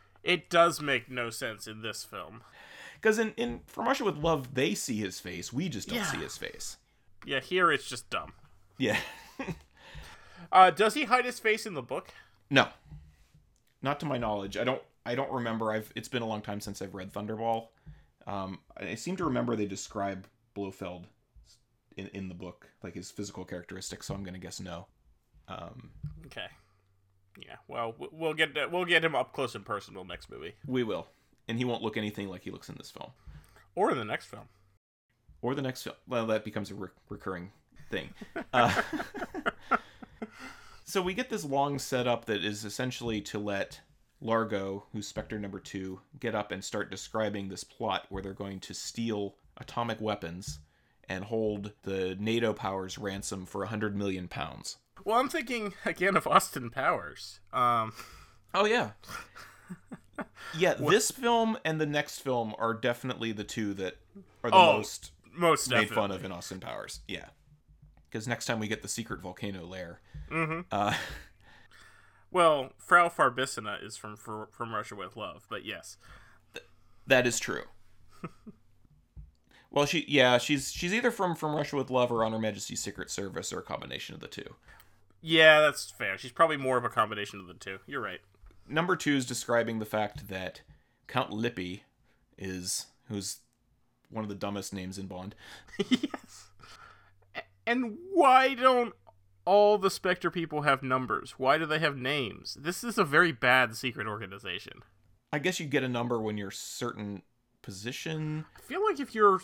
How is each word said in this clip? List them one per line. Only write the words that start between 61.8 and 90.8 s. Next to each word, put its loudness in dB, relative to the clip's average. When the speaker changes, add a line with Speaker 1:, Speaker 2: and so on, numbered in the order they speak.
Speaker 2:
next -2
film -2
are 0
definitely -2
the -6
two -2
that -4
are 0
the 6
Speaker 1:
Oh, 12
Speaker 2:
most -8
Speaker 1:
most 4
Speaker 2:
made 4
fun 2
Speaker 1:
definitely. -2
Speaker 2:
of -8
in -6
Austin -10
Powers. -10
Yeah. -8
'Cause -6
next -4
time 0
we -2
get -4
the -10
secret -6
volcano -10
lair. -12
Speaker 1:
Mm-hmm. -2
Speaker 2:
Uh, 2
<laughs> -20
Speaker 1:
Well, 6
Frau 6
Farbissina 0
is -12
from, -12
fr-, -8
From -8
Russia -4
with -10
Love, -10
but -6
yes. -10
Speaker 2:
Th-, -14
that 6
is 0
true. -4
<laughs> -10
Well, 4
she, 0
yeah, 8
she's, 0
she's -2
either 4
from 0
From -2
Russia -2
with 0
Love 4
or 4
On 2
Her -2
Majesty's -4
Secret -8
Service -6
or -6
a -8
combination -8
of -16
the -12
two. -14
Speaker 1:
Yeah, 10
that's 2
fair. -4
She's -12
probably 4
more 2
of 2
a -2
combination 0
of -14
the -16
two. -12
You're -8
right. -8
Speaker 2:
Number 2
two 2
is 2
describing 0
the -4
fact -2
that -8